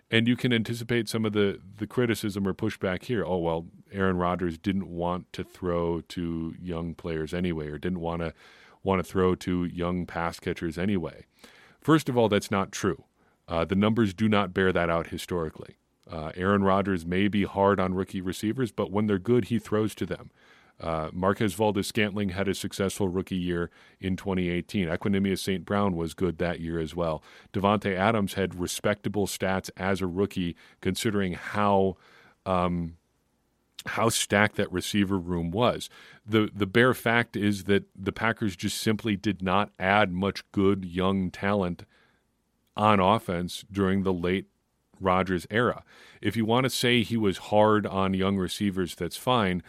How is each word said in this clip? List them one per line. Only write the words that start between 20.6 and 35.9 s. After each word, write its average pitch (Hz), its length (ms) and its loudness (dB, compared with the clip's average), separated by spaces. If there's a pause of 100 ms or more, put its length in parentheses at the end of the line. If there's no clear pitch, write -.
Uh, 80 320 -4
Marquez 95 420 0
Valdes-Scantling 104 760 0
had 98 180 -2
a 92 60 2
successful 98 540 -2
rookie 92 260 -4
year 87 360 -2 (280)
in 92 180 -2
twenty 90 340 -2
eighteen. 87 380 -2
Equanimeous 98 500 0
Saint 95 260 -4
Brown 101 320 0
was 82 160 -4
good 85 260 -2
that 87 220 -2
year 82 180 -4
as 80 160 -4
well. 82 280 -2 (300)
Davante 101 440 2
Adams 101 380 2
had 90 260 -2
respectable 101 640 -2
stats 95 500 -2
as 95 260 0
a 95 40 0
rookie, 90 480 -2 (260)
considering 98 520 0
how, 98 640 2 (480)
um, 87 520 0 (920)
how 113 240 2
stacked 104 460 2
that 98 140 -2
receiver 95 480 0
room 85 320 -2
was. 95 380 0 (380)